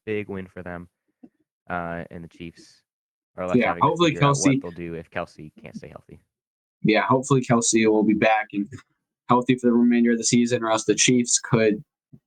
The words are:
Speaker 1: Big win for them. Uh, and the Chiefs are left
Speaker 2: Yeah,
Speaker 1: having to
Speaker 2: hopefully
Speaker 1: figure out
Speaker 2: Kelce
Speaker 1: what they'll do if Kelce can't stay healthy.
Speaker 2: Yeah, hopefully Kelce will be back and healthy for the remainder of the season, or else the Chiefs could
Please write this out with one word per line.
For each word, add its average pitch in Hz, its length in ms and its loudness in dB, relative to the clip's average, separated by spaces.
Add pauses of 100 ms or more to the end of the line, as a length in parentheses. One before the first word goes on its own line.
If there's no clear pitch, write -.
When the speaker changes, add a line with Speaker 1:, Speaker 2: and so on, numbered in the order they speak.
Speaker 1:
Big 107 240 -6
win 95 180 -10
for 92 160 -18
them. 87 260 -14 (800)
Uh, 85 420 -8
and 87 140 -16
the 82 40 -20
Chiefs - 540 -20 (540)
are 92 100 -6
left 90 120 0
Speaker 2:
Yeah, 107 100 2
Speaker 1:
having 87 140 -4
to 135 60 4
Speaker 2:
hopefully 165 220 0
Speaker 1:
figure 147 160 -2
out 143 100 2
Speaker 2:
Kelce 139 100 -2
Speaker 1:
what 135 160 2
they'll 87 80 -12 (180)
do 85 60 -10
if 82 160 -14
Kelce 80 420 -12 (100)
can't 71 140 -18
stay - 120 -16
healthy. - 320 -20 (600)
Speaker 2:
Yeah, 107 200 2
hopefully 127 400 2
Kelce 117 440 2
will 107 160 4
be 107 120 2
back 110 380 2
and 101 160 -4 (600)
healthy 123 280 2
for 123 120 -2
the 120 40 4
remainder 120 400 4
of 113 60 -2
the 110 60 -6
season, 120 380 2
or 113 80 -2
else 110 140 0
the 104 100 2
Chiefs 123 440 2
could 110 440 0 (440)